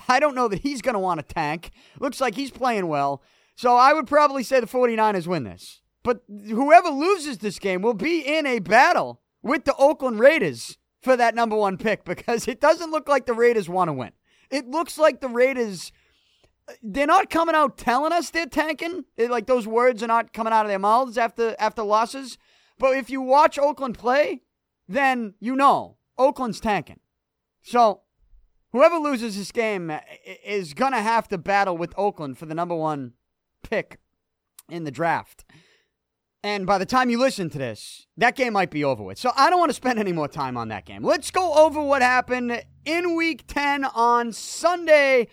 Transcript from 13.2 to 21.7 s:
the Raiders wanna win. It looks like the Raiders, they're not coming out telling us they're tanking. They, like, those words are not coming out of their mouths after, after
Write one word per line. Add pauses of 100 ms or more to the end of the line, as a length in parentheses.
the
Raiders
wanna
win. (380)
It
looks
like
the
Raiders, (920)
they're
not
coming
out
telling
us
they're
tanking. (140)
They,
like,
those
words
are
not
coming
out
of
their
mouths
after,
after